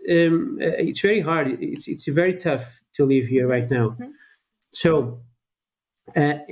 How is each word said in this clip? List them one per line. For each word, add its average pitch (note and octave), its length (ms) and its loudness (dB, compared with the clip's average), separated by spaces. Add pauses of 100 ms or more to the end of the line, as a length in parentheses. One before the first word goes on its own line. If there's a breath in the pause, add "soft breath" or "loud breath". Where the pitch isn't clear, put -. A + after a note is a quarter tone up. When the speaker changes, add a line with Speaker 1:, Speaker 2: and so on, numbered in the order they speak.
Speaker 1:
um, E3+ 500 2
uh, E3 200 0
it's D#3 220 -2
very G#3 200 2
hard. D3 400 -2
It's, C3+ 260 -8
it's - 200 -10
very F3 280 2
tough C#3 460 -6 (140)
to C#3+ 100 4
live C3+ 220 2
here B2 200 2
right B2 220 0
now. A#2+ 200 2
Speaker 2:
Mm-hmm. A#3+ 220 -12 (640 loud breath)
Speaker 1:
So, B2+ 480 0 (960)
uh, D3 240 2 (120)